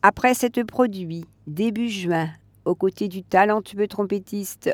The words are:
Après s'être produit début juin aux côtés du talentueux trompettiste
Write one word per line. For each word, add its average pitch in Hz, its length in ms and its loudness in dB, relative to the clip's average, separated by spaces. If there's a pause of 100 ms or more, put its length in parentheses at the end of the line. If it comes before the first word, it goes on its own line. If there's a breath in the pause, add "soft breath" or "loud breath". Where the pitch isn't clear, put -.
Après 247 300 4
s'être 240 300 0
produit 190 600 -2 (220)
début 214 420 -2
juin 175 400 0 (360)
aux 175 100 2
côtés 190 320 -2
du 185 160 -8
talentueux 208 640 2
trompettiste 202 880 -4